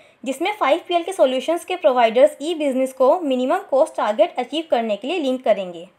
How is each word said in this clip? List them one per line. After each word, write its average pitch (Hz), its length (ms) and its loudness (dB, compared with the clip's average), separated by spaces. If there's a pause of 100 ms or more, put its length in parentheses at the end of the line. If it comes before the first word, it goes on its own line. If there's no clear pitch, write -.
(240)
जिसमें 311 360 -4
फ़ाइव 320 280 0
पी 359 80 -2
एल 339 80 0
के 381 100 -8
सॉल्यूशंस 294 520 0
के 370 100 -6
प्रोवाइडर्स 254 640 4
ई-बिजनेस 277 520 -2
को 277 260 4
मिनिमम 269 400 -2 (120)
कॉस्ट 277 260 2
टारगेट 269 420 0
अचीव 294 320 -6
करने 226 240 0
के 202 120 -10
लिए 349 120 -4
लिंक 262 240 -4
करेंगे। 185 440 -2 (120)